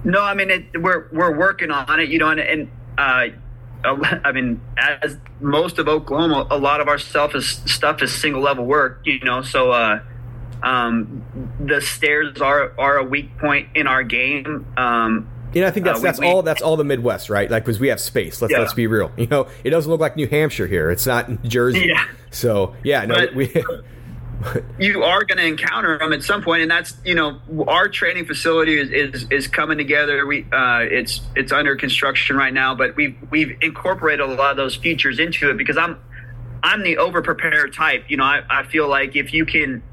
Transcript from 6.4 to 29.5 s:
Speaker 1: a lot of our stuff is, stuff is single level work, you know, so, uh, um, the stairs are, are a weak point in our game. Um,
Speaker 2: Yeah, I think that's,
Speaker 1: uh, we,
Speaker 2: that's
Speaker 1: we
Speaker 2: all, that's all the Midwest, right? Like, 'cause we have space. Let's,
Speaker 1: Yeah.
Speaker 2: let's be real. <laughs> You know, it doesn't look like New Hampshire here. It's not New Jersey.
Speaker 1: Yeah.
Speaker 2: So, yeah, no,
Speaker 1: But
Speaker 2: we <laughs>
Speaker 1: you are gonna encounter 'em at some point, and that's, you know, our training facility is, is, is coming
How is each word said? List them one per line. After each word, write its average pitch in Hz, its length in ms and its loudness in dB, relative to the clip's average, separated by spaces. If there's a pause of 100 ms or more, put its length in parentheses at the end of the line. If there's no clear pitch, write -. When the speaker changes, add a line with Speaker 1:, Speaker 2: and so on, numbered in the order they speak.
Speaker 1:
a 143 80 2
lot 143 240 2
of 147 60 0
our 147 100 2
stuff 147 380 0
is, 120 120 -2 (180)
stuff 151 360 2
is 123 120 0
single 143 280 -2
level 135 240 0
work, 131 380 2
you 139 160 0
know, 127 220 0
so, 127 300 2
uh, 110 280 2 (640)
um, 117 600 0 (360)
the 143 200 0
stairs 147 600 0
are, 139 360 2
are 139 200 2
a 135 60 2
weak 143 340 -6
point 143 380 0
in 147 120 0
our 131 160 2
game. 131 600 -4 (120)
Um, 117 520 0 (240)
Speaker 2:
Yeah, 185 140 4
I 175 40 2
think 190 140 -2
that's, 226 140 2
Speaker 1:
uh, - 20 -4
we, 180 60 2
Speaker 2:
that's 165 120 0
Speaker 1:
we 170 80 2
Speaker 2:
all, 185 160 6
that's 160 180 0
all 160 140 2
the 156 80 2
Midwest, 120 460 0
right? 101 200 2
Like, 113 160 2
'cause 110 140 0
we 135 80 2
have 117 120 0
space. - 420 -4
Let's, 110 100 2
Speaker 1:
Yeah. 120 80 4
Speaker 2:
let's 110 140 0
be 113 140 2
real. 107 260 2
<laughs> - 40 -12
You 117 100 0
know, 139 200 2 (160)
it 127 60 0
doesn't 156 220 2
look 160 100 2
like 151 140 0
New 147 120 -2
Hampshire 147 400 0
here. 85 240 2
It's - 160 0
not 120 220 0
New 117 200 -4
Jersey. 127 380 2
Speaker 1:
Yeah. - 180 0 (260)
Speaker 2:
So, 101 520 0
yeah, 135 220 2
no, 117 100 0
Speaker 1:
But - 200 2
Speaker 2:
we 131 180 0 (1300)
<laughs> - 0 -
Speaker 1:
you 196 240 2
are 185 220 4
gonna 185 180 0
encounter 156 580 0
'em 156 120 0
at 139 100 -4
some 202 180 0
point, 165 200 2
and 160 100 2
that's, 170 220 0 (100)
you 180 120 0
know, 147 240 0 (280)
our 180 220 4
training 175 360 -2
facility 160 520 2
is, 135 140 0
is, 131 400 -2
is 139 160 0
coming 156 300 0